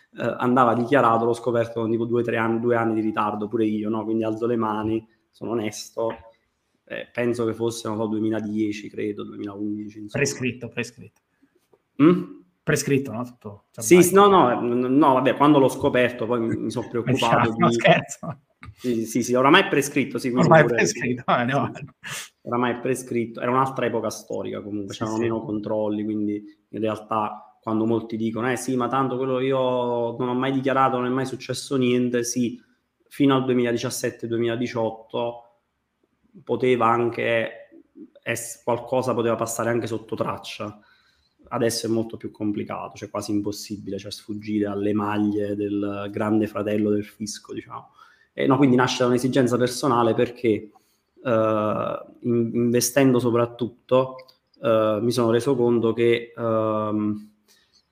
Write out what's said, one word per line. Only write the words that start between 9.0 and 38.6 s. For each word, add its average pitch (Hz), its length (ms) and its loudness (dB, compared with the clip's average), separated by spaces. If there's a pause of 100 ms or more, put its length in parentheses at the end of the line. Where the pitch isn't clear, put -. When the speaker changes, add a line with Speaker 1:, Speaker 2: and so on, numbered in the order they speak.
Speaker 1:
duemilaundici, 104 760 -8
insomma. 107 260 -4
Speaker 2:
Prescritto, 123 440 -6
prescritto. - 520 -10 (800)
Speaker 1:
Mm? 175 400 2 (220)
Speaker 2:
Prescritto, 139 500 0
no? 117 120 -8
Tutto, - 480 -18
cioè, 117 100 -14
Speaker 1:
Sì, 170 140 8
Speaker 2:
ormai. 175 80 10
Speaker 1:
sì, 175 100 2
no, 202 140 8
no, 147 320 6
n-, 123 360 2
no, 143 180 6
vabbè, 127 220 4
quando 147 220 8
l'ho 131 100 6
scoperto 123 580 0
poi 120 140 0
mi, 113 160 -2
mi 113 140 -4
sono 117 160 -6
Speaker 2:
<laughs> - 20 -16
Speaker 1:
preoccupato 117 640 2
Speaker 2:
Diciamo, 110 180 2
Speaker 1:
di 117 40 0
Speaker 2:
scherzo. - 680 0 (300)
Speaker 1:
Sì, 113 360 -4
sì, 120 160 0
sì, 120 120 0
oramai 139 280 8
è 190 60 -2
prescritto, 143 500 -2
sì, 127 120 -4
quindi 127 160 4
Speaker 2:
Ormai 160 160 8
è 147 40 4
Speaker 1:
pure 120 80 0
Speaker 2:
prescritto, 123 520 -2
eh, 196 60 2
andiamo 131 300 0
Speaker 1:
sì. 110 60 -2
Speaker 2:
avanti. - 160 -14 (580)
Speaker 1:
Oramai 120 300 -2
è 117 80 -8
prescritto, 120 600 -4
era 123 100 -2
un'altra 127 360 0
epoca 110 240 -2
storica 104 500 -8
comunque, 101 340 -8
Speaker 2:
Sì, - 40 -14
Speaker 1:
c'erano 110 180 -4
Speaker 2:
sì. 113 60 0
Speaker 1:
meno 113 220 -2
controlli, 107 600 -4
quindi 104 380 -4 (260)
in - 120 -10
realtà 107 800 -6
quando 110 220 -2
molti 113 320 -2
dicono: 113 340 -4
"Eh 127 60 -2
sì, 131 180 -4
ma 120 140 -2
tanto 127 280 -2
quello 131 240 -2
io 123 760 -2
non 123 120 -2
ho 123 60 -2
mai 131 180 -2
dichiarato, 131 440 2
non 123 100 0
è 123 40 0
mai 131 160 -2
successo 127 500 -6
niente", 123 480 2
sì, 120 360 -4 (480)
fino 139 280 4
al 127 80 2
duemiladiciassette, 120 840 -2
duemiladiciotto 117 1160 -4 (1000)
poteva 123 460 2
anche 117 800 0 (540)
ess-, - 420 -8